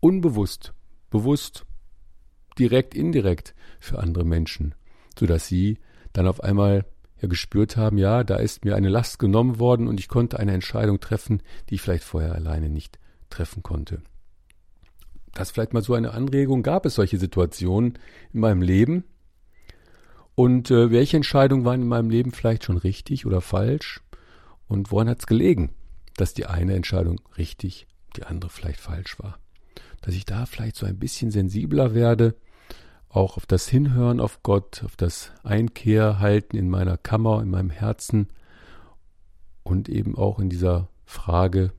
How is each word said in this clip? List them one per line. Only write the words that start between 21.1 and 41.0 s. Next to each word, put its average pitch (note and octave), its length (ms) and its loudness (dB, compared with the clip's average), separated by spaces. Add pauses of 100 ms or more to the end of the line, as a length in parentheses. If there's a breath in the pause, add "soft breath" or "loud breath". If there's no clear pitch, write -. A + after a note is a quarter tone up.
Entscheidungen C3+ 480 4
waren B2 180 2
in A#2+ 60 0
meinem A#2 220 0
Leben A#2+ 220 2
vielleicht A2+ 340 -2
schon F2+ 120 0
richtig - 480 -4
oder F#2+ 140 2
falsch? A2 600 -4 (680 soft breath)
Und G2 240 -2
woran G#2+ 160 2
hat's A#2 200 -4
gelegen, A#2 440 2 (460)
dass F#2+ 160 -2
die - 120 -6
eine F2 300 -2
Entscheidung F2 460 -2 (160)
richtig, - 500 -8 (300)
die - 60 -14
andere F2 260 -10
vielleicht - 300 -10
falsch E2 400 -12
war? G2 200 -12 (600 loud breath)
Dass F2+ 120 -4
ich F#2 120 -6
da G#2+ 200 -4
vielleicht A2+ 300 -8
so G#2 100 -8
ein F#2+ 140 -6
bisschen A#2 320 -4
sensibler A2 640 0
werde, A#2 420 4 (720 loud breath)
auch F#2+ 280 0
auf - 80 -8
das - 220 0
Hinhören B2 520 2
auf A2+ 220 -4
Gott, - 420 0
auf G2+ 120 -10
das - 360 -4 (120)
Einkehrhalten G#2+ 1120 2
in F#2 120 0
meiner F#2 280 0
Kammer, A2 440 0
in G#2 80 -4
meinem F#2 200 0
Herzen G#2+ 580 -2 (1300 soft breath)
und F#2 260 -2
eben G#2 300 -4
auch G2+ 220 -2
in F#2+ 100 -2
dieser F2+ 400 0 (160)